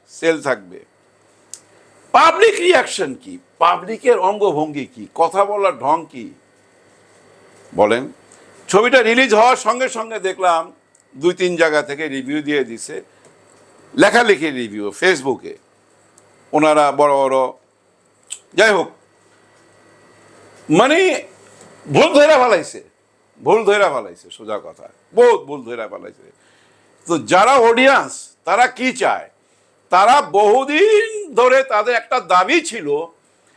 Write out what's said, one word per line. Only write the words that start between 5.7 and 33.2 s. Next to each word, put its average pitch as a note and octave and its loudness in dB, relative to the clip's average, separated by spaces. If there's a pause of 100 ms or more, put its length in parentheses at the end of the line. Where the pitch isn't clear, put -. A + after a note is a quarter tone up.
ঢং D3+ -4
কি? A#2+ -18 (1400)
বলেন। A2+ 0 (560)
ছবিটা A#3+ 4
রিলিজ A#3 2
হওয়ার A#3+ 4
সঙ্গে A#3+ -4
সঙ্গে A3 -10
দেখলাম F3+ -2 (440)
দুই F3 -2
তিন F3+ -4
জায়গা D#3 2
থেকে C#3+ -10
রিভিউ C3+ -8
দিয়ে C#3+ -2
দিছে, - -14 (920)
লেখালেখি G3 2
রিভিউ G#2+ -8
ফেসবুকে, C3 -4 (920)
ওনারা D3+ 2
বড় C#3+ 2
বড়, C3+ 0 (1000)
যাই G#3+ 2
হোক, F3 -2 (1800)
মানে C#4+ 2 (680)
ভুল B3+ 2
ধইরা D4 6
ফেলাইছে, A3 -2 (600)
ভুল G3+ 2
ধইরা G3+ 2
ফেলাইছে, F#2+ -10
সোজা G#2+ -10
কথা, - -18 (260)
বহুত A3+ 4
ভুল C#3 -14
ধইরা A2+ -12
ফেলাইছে। F#2 -20 (720)
তো E3 -2
যারা F3+ 2
অডিয়েন্স, A#3 2 (160)
তারা G#3+ 2
কি B3 -6
চায়? B2 -4 (600)
তারা A3 4
বহুদিন D4+ 0
ধরে B3+ 4
তাদের A#3+ -2
একটা A#3+ -4
দাবি F#3 2
ছিল E3+ -8 (500)